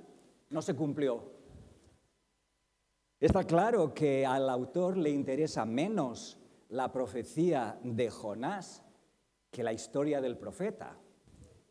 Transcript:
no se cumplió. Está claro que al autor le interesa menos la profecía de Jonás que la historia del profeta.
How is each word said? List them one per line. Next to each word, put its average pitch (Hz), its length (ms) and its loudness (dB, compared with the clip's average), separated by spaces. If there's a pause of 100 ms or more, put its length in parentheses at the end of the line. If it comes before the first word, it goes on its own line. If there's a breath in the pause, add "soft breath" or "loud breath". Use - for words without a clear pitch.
(500)
no 156 140 -2
se 175 120 0
cumplió. 143 480 0 (2000)
Está 180 240 6
claro 170 500 4
que 135 320 2
al 135 240 2
autor 175 480 0
le 151 140 2
interesa 139 540 0
menos 131 720 -2 (300 loud breath)
la 127 220 -2
profecía 127 920 0
de 120 260 0
Jonás 120 720 -6 (720)
que 123 80 -2
la 117 80 0
historia 143 480 -2
del 127 180 -2
profeta. 160 600 -8 (720)